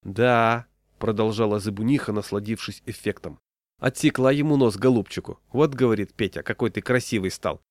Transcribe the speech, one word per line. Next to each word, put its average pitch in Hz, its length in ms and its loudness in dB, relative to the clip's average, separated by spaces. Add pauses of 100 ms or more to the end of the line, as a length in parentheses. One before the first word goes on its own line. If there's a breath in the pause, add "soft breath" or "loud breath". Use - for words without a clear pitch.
«Да», 117 640 2 (320)
продолжала 107 600 0
Зыбуниха, 110 520 -2
насладившись 104 720 -6
эффектом. 101 540 -8 (400)
«Отсекла 131 520 2
ему 147 260 2
нос, 113 200 4
голубчику. 113 600 0 (120)
Вот, — 143 240 2
говорит, — 113 400 2
Петя, 92 280 -4
какой - 260 -2
ты 104 120 -6
красивый 110 500 0
стал. - 400 -6